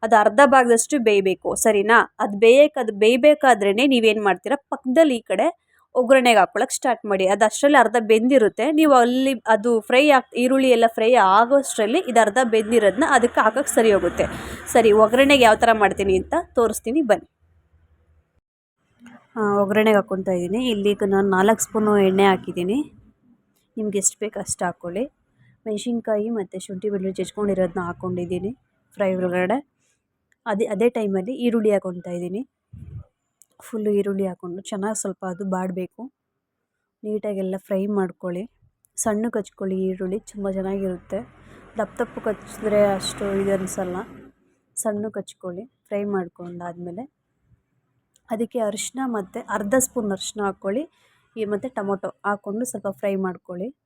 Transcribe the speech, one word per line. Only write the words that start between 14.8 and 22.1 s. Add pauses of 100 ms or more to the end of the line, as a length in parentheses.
ಒಗ್ಗರಣೆಗೆ
ಯಾವ
ಥರ (100)
ಮಾಡ್ತೀನಿ
ಅಂತ (240)
ತೋರಿಸ್ತೀನಿ (100)
ಬನ್ನಿ. (2000)
ಆ, (180)
ಒಗ್ಗರಣೆಗೆ
ಹಾಕ್ಕೊತಾ
ಇದ್ದೀನಿ. (120)
ಇಲ್ಲಿ
ಈಗ
ನಾನು
ನಾಲ್ಕು
ಸ್ಪೂನು (120)
ಎಣ್ಣೆ